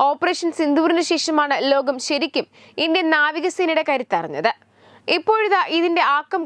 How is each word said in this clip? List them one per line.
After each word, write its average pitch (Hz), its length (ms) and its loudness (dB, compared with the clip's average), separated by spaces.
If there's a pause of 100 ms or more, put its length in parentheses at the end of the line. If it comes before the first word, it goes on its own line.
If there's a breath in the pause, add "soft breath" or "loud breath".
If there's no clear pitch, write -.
ഓപ്പറേഷൻ 330 520 0
സിന്ദൂറിന് 320 520 2
ശേഷമാണ് 302 460 0 (160)
ലോകം 269 340 0
ശരിക്കും 285 400 -2 (380 loud breath)
ഇന്ത്യൻ 330 220 0 (100)
നാവികസേനയുടെ 311 720 0
കരുത്തറിഞ്ഞത്. 175 600 -2 (680 soft breath)
ഇപ്പോഴിതാ 403 460 2 (160)
ഇതിന്റെ 339 260 2 (120)
ആക്കം 330 300 -4